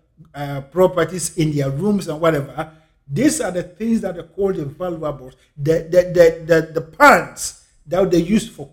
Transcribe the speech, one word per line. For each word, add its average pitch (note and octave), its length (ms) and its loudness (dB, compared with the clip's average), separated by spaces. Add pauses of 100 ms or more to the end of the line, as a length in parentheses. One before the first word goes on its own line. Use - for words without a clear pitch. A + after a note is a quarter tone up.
(360)
uh, C#3+ 260 -8
properties F3 760 0
in D#3 180 0
their C#3 140 -2
rooms E3+ 400 -2
and D3+ 100 -8
whatever, D#3 520 -2 (360)
these G#3+ 320 0
are G3+ 120 -4
the F3 120 -4
things A3 380 -2
that F3+ 160 -8
are D#3+ 60 -12
called F#3+ 320 -4
the D#3 100 -6
valuables. D3+ 720 -10 (200)
The, D#3+ 340 -2
the, F3 120 4 (120)
the, E3 320 4
the, D#3+ 280 2
the E3 80 -4
pans - 840 2 (220)
that F3 240 0
they F3 80 4
use F#3 300 0
for - 240 -18